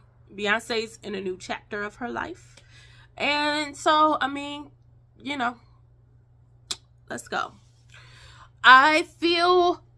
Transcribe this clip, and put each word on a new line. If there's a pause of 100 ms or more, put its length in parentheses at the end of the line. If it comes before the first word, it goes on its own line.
(360)
Beyonce's
in
a
new
chapter
of
her
life. (580)
And
so,
I
mean, (460)
you
know, (1500)
let's
go. (1080)
I
feel (160)